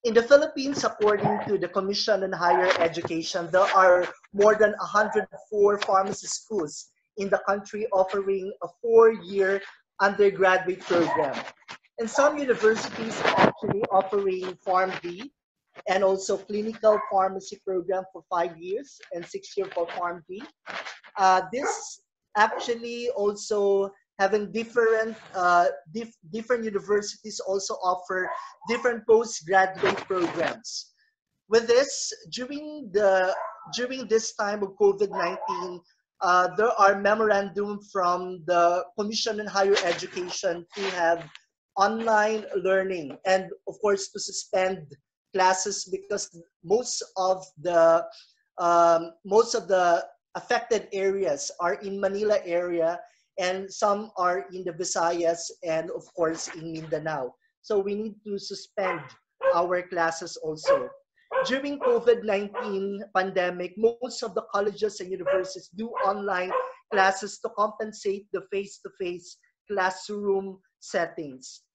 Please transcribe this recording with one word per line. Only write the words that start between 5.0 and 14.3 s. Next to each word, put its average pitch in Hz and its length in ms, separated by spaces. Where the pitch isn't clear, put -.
four 202 280
pharmacy 196 500
schools - 640
in 196 120
the 185 200
country 208 440
offering 196 600
a 170 60
four-year 196 800
undergraduate 185 800
program. 160 540
And 226 100
some 294 300
universities 220 840
are - 280
actually 202 400
offering 190 760